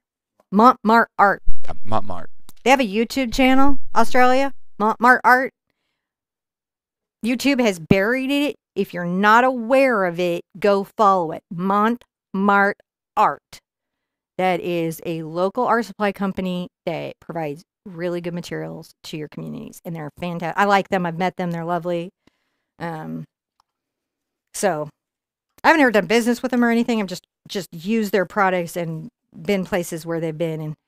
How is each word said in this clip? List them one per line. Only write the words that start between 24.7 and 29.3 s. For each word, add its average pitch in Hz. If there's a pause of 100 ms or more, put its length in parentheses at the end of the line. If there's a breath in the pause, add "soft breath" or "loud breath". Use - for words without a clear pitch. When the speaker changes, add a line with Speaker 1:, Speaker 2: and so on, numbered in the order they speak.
Speaker 1:
I 226
haven't 320
ever 254
done 196
business 233
with 254
them 240
or 233
anything. 233
I've 190
just, 175 (240)
just -
used 202
their 190
products 185
and 165 (240)